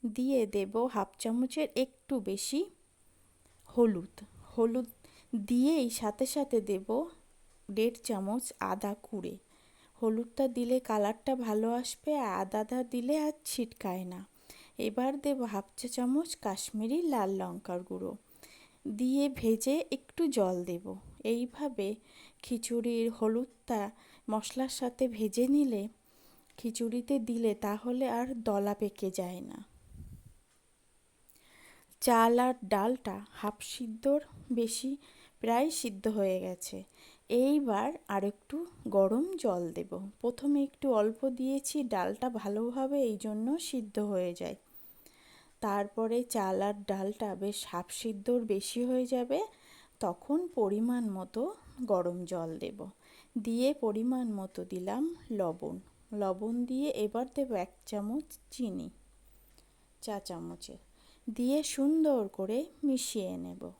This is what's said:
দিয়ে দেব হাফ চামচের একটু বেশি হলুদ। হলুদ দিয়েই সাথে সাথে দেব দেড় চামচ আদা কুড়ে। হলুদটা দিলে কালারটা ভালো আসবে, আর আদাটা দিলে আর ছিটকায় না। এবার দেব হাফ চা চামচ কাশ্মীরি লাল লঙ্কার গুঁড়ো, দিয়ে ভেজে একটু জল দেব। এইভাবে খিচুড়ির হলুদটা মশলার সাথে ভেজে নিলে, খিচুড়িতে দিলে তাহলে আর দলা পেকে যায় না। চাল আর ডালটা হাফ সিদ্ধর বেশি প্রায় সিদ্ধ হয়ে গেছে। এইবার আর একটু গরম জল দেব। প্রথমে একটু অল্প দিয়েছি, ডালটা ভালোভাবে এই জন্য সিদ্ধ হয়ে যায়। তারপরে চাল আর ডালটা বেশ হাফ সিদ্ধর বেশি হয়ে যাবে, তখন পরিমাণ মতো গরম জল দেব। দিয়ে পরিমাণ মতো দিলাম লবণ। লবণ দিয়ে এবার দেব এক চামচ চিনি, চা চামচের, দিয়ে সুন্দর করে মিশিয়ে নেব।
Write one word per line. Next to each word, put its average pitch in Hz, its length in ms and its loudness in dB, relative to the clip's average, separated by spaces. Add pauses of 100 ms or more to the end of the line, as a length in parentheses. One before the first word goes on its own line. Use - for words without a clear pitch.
(140)
দিয়ে 254 320 4
দেব 202 280 -2 (120)
হাফ 208 320 -2
চামচের 254 580 0
একটু - 440 -2
বেশি 196 400 -2 (1080)
হলুদ। 208 460 4 (340)
হলুদ 233 400 2 (580)
দিয়েই 254 440 4
সাথে 226 360 0
সাথে 277 340 0
দেব 202 280 -2 (800)
দেড় 220 360 0
চামচ 208 400 -2 (280)
আদা 202 300 -4
কুড়ে। 180 320 -8 (640)
হলুদটা 233 500 0
দিলে 240 320 0
কালারটা 220 560 0
ভালো 220 360 0
আসবে, 247 460 -4
আর 226 200 0
আদাটা 214 460 -2
দিলে 247 360 0
আর 302 140 0 (100)
ছিটকায় 190 600 -4
না। 180 160 -10 (580)
এবার 247 420 0
দেব 285 240 0
হাফ 202 320 -4
চা 247 120 -8
চামচ 262 420 0 (120)
কাশ্মীরি 220 560 -2 (140)
লাল 202 240 2
লঙ্কার 180 460 -4
গুঁড়ো, 185 300 -6 (720)
দিয়ে 254 400 2 (100)
ভেজে 240 420 2 (140)
একটু - 380 -4
জল 190 360 2
দেব। 180 220 -6 (380)
এইভাবে 240 640 -2 (540)
খিচুড়ির 233 680 0
হলুদটা 226 680 -2 (480)
মশলার 254 500 -2
সাথে 247 300 0
ভেজে 220 400 2
নিলে, 269 340 4 (760)
খিচুড়িতে 233 640 -2
দিলে 226 400 2
তাহলে 226 500 0
আর 233 160 0 (180)
দলা 202 300 2
পেকে 202 360 -4
যায় 180 300 -6
না। - 180 -12 (2500)
চাল 233 360 8
আর 254 160 6 (120)
ডালটা 202 500 0 (160)
হাফ - 320 -6
সিদ্ধর 247 560 0 (320)
বেশি 233 380 0 (480)
প্রায় 233 320 4
সিদ্ধ 214 400 -6
হয়ে 196 300 2
গেছে। 185 380 -8 (520)
এইবার 254 600 4 (180)
আর 196 160 0
একটু 208 320 -4 (320)
গরম 202 380 4 (100)
জল 190 260 0 (100)
দেব। 175 200 -6 (260)
প্রথমে 269 440 0
একটু 277 320 -4
অল্প 220 260 2 (160)
দিয়েছি, 269 480 -2
ডালটা 208 460 0
ভালোভাবে 233 720 -2
এই 220 160 2
জন্য 214 280 -4 (140)
সিদ্ধ 220 360 -6 (100)
হয়ে 180 280 0
যায়। 175 220 -8 (1080)
তারপরে 214 560 0 (160)
চাল 190 280 2
আর 202 140 0 (120)
ডালটা 202 480 -2
বেশ 196 300 -4
হাফ 180 260 -6
সিদ্ধর 226 520 0
বেশি 208 400 -2
হয়ে 254 220 2
যাবে, 254 320 0 (600)
তখন 220 380 0 (160)
পরিমাণ 226 560 2
মতো 190 320 -4 (420)
গরম 180 400 2
জল 165 340 -4
দেব। 208 200 -8 (580)
দিয়ে 233 380 2
পরিমাণ 240 580 0
মতো 190 320 -8
দিলাম 190 380 -4 (280)
লবণ। 175 460 -2 (360)
লবণ 208 420 -2 (100)
দিয়ে 262 240 -2 (100)
এবার 220 360 0
দেব 269 160 0 (140)
এক - 80 -14 (140)
চামচ 220 400 -4 (240)
চিনি, 202 380 -4 (1120)
চা 214 180 -6
চামচের, 170 600 -12 (460)
দিয়ে 247 400 2
সুন্দর 294 600 4
করে 202 300 -2 (240)
মিশিয়ে 233 560 0
নেব। 175 260 -10 (160)